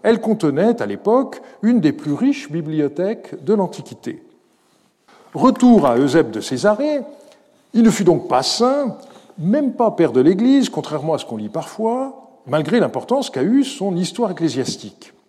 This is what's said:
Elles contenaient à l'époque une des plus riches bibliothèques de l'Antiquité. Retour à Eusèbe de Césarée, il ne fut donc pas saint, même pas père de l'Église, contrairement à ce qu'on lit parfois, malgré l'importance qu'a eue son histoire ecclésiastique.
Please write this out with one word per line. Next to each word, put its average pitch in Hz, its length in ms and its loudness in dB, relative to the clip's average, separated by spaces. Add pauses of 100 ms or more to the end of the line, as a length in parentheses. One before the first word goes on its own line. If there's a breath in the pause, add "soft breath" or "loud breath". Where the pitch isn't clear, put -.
Elles 220 180 2
contenaient 214 640 0
à 104 60 -4
l'époque 214 560 -2 (180 loud breath)
une 226 200 2
des 151 120 2
plus 147 200 -6
riches 269 380 -2
bibliothèques 156 920 -6
de 185 100 0
l'Antiquité. - 680 -6 (1120 soft breath)
Retour 240 500 6
à 120 140 4
Eusèbe 139 320 2
de 107 100 -6
Césarée, 226 600 0 (760 loud breath)
il 226 80 4
ne 220 80 6
fut 196 140 -2
donc 151 220 4
pas 127 140 2
saint, 254 560 0 (400 loud breath)
même 240 360 0
pas 226 180 0
père 143 220 0
de 127 80 4
l'Église, 226 480 4
contrairement 151 440 -6
à 131 60 -2
ce - 60 -12
qu'on 113 120 -10
lit 107 100 -8
parfois, 240 1000 -6
malgré 151 320 0
l'importance 170 500 -2
qu'a 131 140 -4
eue 254 200 2
son 190 320 -4
histoire 190 360 -4
ecclésiastique. 127 840 -6 (160)